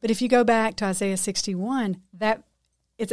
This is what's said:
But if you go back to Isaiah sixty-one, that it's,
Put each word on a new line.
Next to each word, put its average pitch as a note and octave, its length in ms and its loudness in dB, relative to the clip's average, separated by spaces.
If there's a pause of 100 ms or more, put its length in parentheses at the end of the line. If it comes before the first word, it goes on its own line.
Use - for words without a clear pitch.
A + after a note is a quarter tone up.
But A3+ 80 0
if A3+ 100 2
you B3 80 0
go B3 160 6
back A3 320 2
to - 80 -4
Isaiah F#3+ 320 -2
sixty-one, G3 840 -4 (100)
that G#3+ 300 0 (560)
it's, A3+ 140 -4